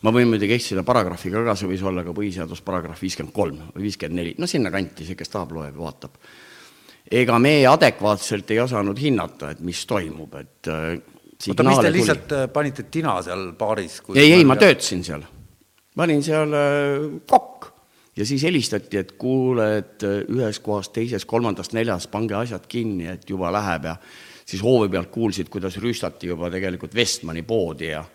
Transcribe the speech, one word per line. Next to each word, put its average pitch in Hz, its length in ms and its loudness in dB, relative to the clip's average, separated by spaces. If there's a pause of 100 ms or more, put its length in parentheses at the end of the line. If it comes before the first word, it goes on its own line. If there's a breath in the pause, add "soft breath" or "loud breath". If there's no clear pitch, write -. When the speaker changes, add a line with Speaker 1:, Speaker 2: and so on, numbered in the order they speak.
Speaker 1:
Ma 110 80 4
võin 120 160 6
muidugi 104 240 2
eksida 104 320 -2
paragrahviga 95 640 0
ka, 104 80 2
see 92 160 -4
võis 92 80 -4
olla 92 240 -2
ka 87 80 -8
põhiseadus 90 480 -6
paragrahv 82 400 -6
viiskümmend 95 320 -8
kolm 85 240 -2 (160)
või 101 160 -6
viiskümmend 87 320 -6
neli. 85 160 -8
No 175 80 -6
sinna 135 240 -2
kanti, 85 360 -6
see, 85 120 -10
kes - 160 -14
tahab, 82 240 -8
loeb, 73 240 -12
vaatab. - 400 -14 (840 loud breath)
Ega 117 320 2
me 143 220 6 (100)
adekvaatselt 107 800 2
ei 110 140 2
osanud 107 340 -2
hinnata, 101 560 -2
et - 80 -16
mis 87 240 -6
toimub, 78 540 -6
et, - 280 -16
äh, 80 60 -4
Speaker 2:
Oota, 80 240 -4 (400)
mis - 80 -12
Speaker 1:
signaale - 300 4
Speaker 2:
te 147 160 6
Speaker 1:
tuli. 175 80 2
Speaker 2:
lihtsalt, - 320 0
äh, 139 180 0
panite 143 400 -4
tina 139 320 -2
seal 90 320 -8
baaris, 104 480 -4
kui 98 160 0
Speaker 1:
Ei, 147 160 10
ei, 175 100 10
ma 135 120 8
Speaker 2:
ja- - 80 -4
Speaker 1:
töötasin 104 400 4
seal. 73 180 -8 (760)
Ma - 80 0
olin 147 200 2
seal, 151 260 0
äh, 147 760 0
kokk. - 420 2 (480 soft breath)
Ja 104 80 -2
siis 131 160 -2
helistati, 127 560 0
et 95 220 -4
kuule, 123 580 2
et, - 240 -8
äh, 101 320 -2
ühes 117 260 -2
kohas, 104 300 -6
teises, 113 360 -6
kolmandas, 113 480 -2
neljas, 113 340 -2
pange 104 260 -4
asjad 107 340 -6
kinni, 107 380 -4
et 92 240 -12
juba 92 220 -4
läheb. 95 320 -2
Ja 80 120 -6 (480 loud breath)
siis 95 200 -8
hoovi 113 260 4
pealt 90 220 -4
kuulsid, 98 360 -4
kuidas 95 300 -8
rüüstati 104 480 -6
juba 87 240 -6
tegelikult 90 460 -6
Westmani 82 480 -2
poodi 80 480 -4
ja 78 120 -8 (120)